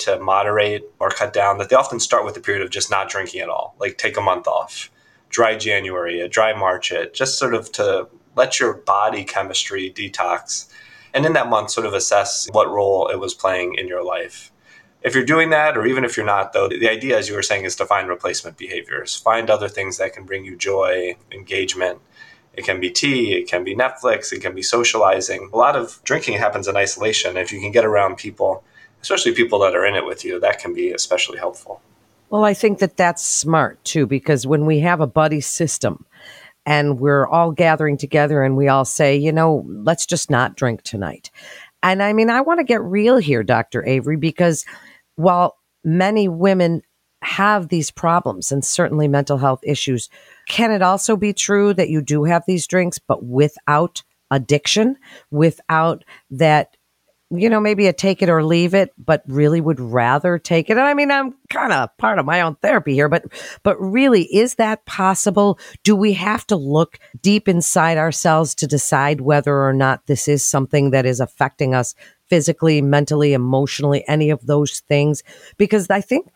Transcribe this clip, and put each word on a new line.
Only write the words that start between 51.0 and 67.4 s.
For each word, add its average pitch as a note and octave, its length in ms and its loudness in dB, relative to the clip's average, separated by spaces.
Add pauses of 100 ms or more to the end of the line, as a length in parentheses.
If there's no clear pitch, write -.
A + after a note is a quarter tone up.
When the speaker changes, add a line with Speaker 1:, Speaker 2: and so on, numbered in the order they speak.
Speaker 2:
be G3+ 180 0
true G3+ 400 2
that E3+ 160 0
you D#3 100 0
do D3 240 0
have E3+ 220 2
these F#3 200 -2
drinks, F3+ 320 0
but - 240 -2
without D3 800 0 (280)
addiction, D3 640 2 (340)
without D#3+ 720 0 (280)
that, D3+ 480 2 (520)
you F3+ 200 2
know, G#3+ 100 2
maybe G#3 260 2
a F3+ 60 6
take G3 300 0
it F3+ 80 4
or D#3+ 120 4
leave E3+ 300 4
it, G3 240 2
but D3+ 300 0
really D3 340 2
would D3+ 180 0
rather B2+ 600 2
take E3 320 0
it? A3+ 80 4
And C4 80 4
I C#4+ 80 2
mean, C#4+ 160 2
I'm C4+ 240 -2 (160)
kinda C#3 480 0
part G#3+ 200 0
of D3 60 0
my E3 160 0
own E3 220 0
therapy G3 320 2
here, C#3+ 160 2
but, E3 140 0 (380)
but F#3 160 2
really, A3 440 4 (120)
is A3+ 200 2
that A3 320 -2
possible? G3 720 2 (260)
Do G#3+ 100 6
we G3+ 200 2
have G3 320 -4
to G#3 100 0
look D3 420 0 (220)
deep G#3 280 2